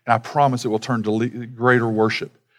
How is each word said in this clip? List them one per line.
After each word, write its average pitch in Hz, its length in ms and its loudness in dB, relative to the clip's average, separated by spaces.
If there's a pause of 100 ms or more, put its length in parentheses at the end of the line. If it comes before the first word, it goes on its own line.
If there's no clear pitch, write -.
And 117 80 2
I 110 60 2
promise 131 460 0
it - 20 -2
will 110 100 0
turn 113 240 -2
to 107 100 -2
le-, 117 360 -2
greater 120 400 2
worship, 110 440 0 (280)